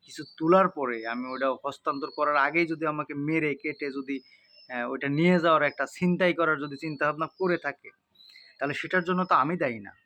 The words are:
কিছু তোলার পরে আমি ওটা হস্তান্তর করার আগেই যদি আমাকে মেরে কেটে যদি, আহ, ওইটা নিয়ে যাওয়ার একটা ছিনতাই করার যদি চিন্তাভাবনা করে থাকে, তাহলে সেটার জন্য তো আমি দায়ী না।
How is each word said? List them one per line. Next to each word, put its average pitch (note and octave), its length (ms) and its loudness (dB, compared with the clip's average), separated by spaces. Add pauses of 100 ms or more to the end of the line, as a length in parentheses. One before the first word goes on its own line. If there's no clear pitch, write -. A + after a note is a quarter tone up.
কিছু - 180 -14 (140)
তোলার F3+ 320 6
পরে A#2+ 380 -4
আমি B2 260 -6
ওটা C3 160 0 (140)
হস্তান্তর C#3+ 520 -6
করার D3 220 2
আগেই D#3 280 2
যদি D#3+ 200 -6
আমাকে D3+ 280 -4
মেরে D3 420 0
কেটে C#3+ 360 -6
যদি, C3+ 280 -6 (540)
আহ, B2 180 -4
ওইটা C3+ 160 -4
নিয়ে E3+ 320 4
যাওয়ার D#3+ 240 4
একটা C#3 220 0
ছিনতাই F3+ 480 2
করার D#3 280 2
যদি C#3+ 160 -8
চিন্তাভাবনা D3+ 500 -2
করে F3 300 0
থাকে, - 320 -8 (720)
তাহলে C#3+ 140 -2
সেটার E3+ 300 -2
জন্য F3+ 220 0
তো F3+ 100 2
আমি D3+ 220 2
দায়ী B2+ 220 -2
না। G2 120 -16 (140)